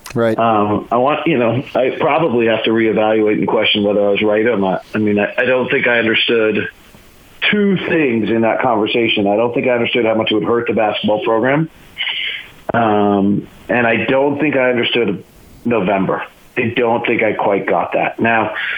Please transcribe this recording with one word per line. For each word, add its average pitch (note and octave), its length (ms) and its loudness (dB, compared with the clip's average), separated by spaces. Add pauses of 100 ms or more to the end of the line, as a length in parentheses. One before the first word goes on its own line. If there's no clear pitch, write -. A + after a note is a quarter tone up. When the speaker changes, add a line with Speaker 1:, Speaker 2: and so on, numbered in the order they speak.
(140)
Speaker 1:
Right. A2+ 240 0
Speaker 2:
Um, G#2 540 0
I A#2 60 2
want, C3+ 300 0
you E3 100 2
know, B2+ 260 0 (120)
I C3 240 0
probably C#3+ 480 0
have A2 180 0
to A#2+ 60 0
reevaluate A2 680 2
and - 100 -2
question G#2+ 360 0
whether G2+ 220 2
I G2+ 40 2
was G2+ 120 0
right G#2+ 240 2
or A#2 120 0
not. F#2+ 360 -2
I - 40 -4
mean, G#2 220 0
I, G#2 180 0
I B2 80 0
don't B2+ 240 0
think B2+ 180 0
I A#2+ 120 2
understood A2 680 0 (840)
two G3+ 260 2
things A#2 520 0
in A2+ 120 2
that A2+ 200 2
conversation. A2 680 0
I G2+ 80 2
don't A#2+ 180 0
think C3 140 -2
I B2+ 40 2
understood A#2 340 0
how A2+ 100 0
much A2 160 -2
it G#2+ 40 2
would G#2+ 80 0
hurt A#2 240 0
the A2+ 60 -2
basketball G#2+ 500 0
program. B2+ 460 0 (1040)
Um, G2+ 760 0 (220)
and A#2+ 160 2
I A#2 200 0
don't C#3 340 0
think D3 160 0
I B2+ 140 2
understood A#2 540 -2 (420)
November. G2 600 0 (320)
I B2 120 -2
don't A#2 360 0
think A#2 160 0
I G#2+ 120 2
quite G2 340 -2
got F2 260 0
that. E2 260 -2
Now, A2+ 360 0 (220)